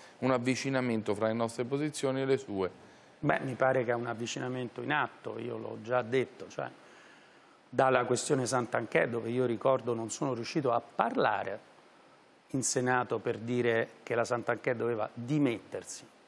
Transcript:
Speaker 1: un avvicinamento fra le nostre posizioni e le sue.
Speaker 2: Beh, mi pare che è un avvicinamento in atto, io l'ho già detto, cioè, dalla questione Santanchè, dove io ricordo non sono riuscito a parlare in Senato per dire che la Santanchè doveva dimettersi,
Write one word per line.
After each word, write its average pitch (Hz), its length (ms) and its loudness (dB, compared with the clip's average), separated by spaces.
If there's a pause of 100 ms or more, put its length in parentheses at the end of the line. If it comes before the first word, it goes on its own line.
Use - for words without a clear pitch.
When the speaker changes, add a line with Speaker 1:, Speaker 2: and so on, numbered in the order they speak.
(200)
Speaker 1:
un 131 120 2
avvicinamento 123 800 2
fra 107 140 0
le 110 60 2
nostre 117 320 -2
posizioni 139 560 -2
e 135 40 -2
le 135 120 4
sue. 95 340 -2 (480)
Speaker 2:
Beh, 147 220 2
mi 135 120 -4
pare 131 300 4
che 113 80 0
è - 20 2
un 120 140 -2
avvicinamento 123 760 -4
in 123 100 -2
atto, 120 460 -2
io 117 200 -6
l'ho 113 260 -8
già 123 180 2
detto, 117 480 -2
cioè, 131 180 -6 (1000)
dalla 127 360 4
questione 123 400 2
Santanchè, 120 600 0
dove 113 220 -4
io 123 160 0
ricordo 120 480 2
non 113 160 -4
sono 135 240 -2
riuscito 120 380 -2
a 117 100 2
parlare 117 920 -2 (760)
in 131 140 0
Senato 123 560 2
per 110 180 -2
dire 117 520 2 (140)
che 117 120 -4
la 117 100 2
Santanchè 123 500 -2
doveva 113 380 -2
dimettersi, 123 920 -2 (220)